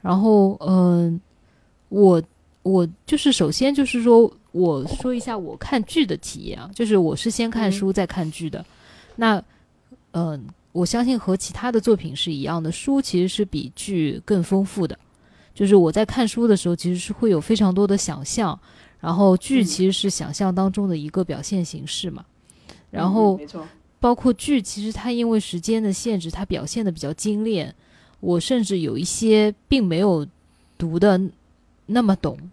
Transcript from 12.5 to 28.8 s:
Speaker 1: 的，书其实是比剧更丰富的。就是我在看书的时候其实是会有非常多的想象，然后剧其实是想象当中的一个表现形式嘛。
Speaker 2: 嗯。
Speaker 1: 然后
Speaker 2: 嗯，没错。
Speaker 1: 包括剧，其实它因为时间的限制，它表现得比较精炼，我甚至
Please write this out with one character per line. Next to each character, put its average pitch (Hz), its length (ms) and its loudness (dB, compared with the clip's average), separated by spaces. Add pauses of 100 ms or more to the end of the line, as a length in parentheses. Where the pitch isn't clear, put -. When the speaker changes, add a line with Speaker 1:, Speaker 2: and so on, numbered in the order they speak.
Speaker 1:
的， 151 80 -4
书 277 300 -2
其 180 200 -2
实 180 60 2
是 202 180 -2
比 143 300 -8
剧 160 500 -4
更 196 180 2
丰 196 220 0
富 190 220 -4
的。 - 100 -8 (580)
就 202 120 0
是 196 80 6
我 170 160 8
在 214 140 0
看 233 240 -2
书 233 180 0
的 214 100 6
时 180 120 -2
候 175 80 0
其 175 160 -4
实 180 60 -4
是 190 140 -10
会 226 180 0
有 165 100 2
非 220 160 -2
常 190 180 2
多 202 120 2
的 196 100 2
想 143 280 -6
象， 196 320 -4 (440)
然 165 160 -4
后 190 200 6
剧 254 280 0
其 185 200 -2
实 190 60 4
是 196 180 -2
想 156 240 -6
象 185 220 -2
当 190 160 0
中 196 180 -4
的 170 80 -2
一 151 120 -8
个 185 160 -2
表 139 180 -8
现 180 220 -4
形 147 200 -12
式 - 260 -8
嘛。 131 140 -16 (440)
Speaker 2:
嗯。 - 60 -20 (180)
Speaker 1:
然 190 200 0
后 208 240 4
Speaker 2:
嗯， - 20 -10
没 - 80 -14
错。 160 200 -14 (320)
Speaker 1:
包 240 160 2
括 247 200 0
剧， 269 280 0
其 - 220 -10
实 220 80 -6
它 247 180 -8
因 233 200 -2
为 220 100 2
时 - 180 -8
间 220 240 -2
的 202 100 0
限 202 280 -4
制， 165 100 -10
它 190 140 -8
表 160 200 -6
现 226 200 -6
得 185 80 -2
比 156 80 -12
较 147 140 -6
精 214 300 -4
炼， 208 300 -4 (460)
我 175 180 0
甚 240 240 0
至 185 180 -2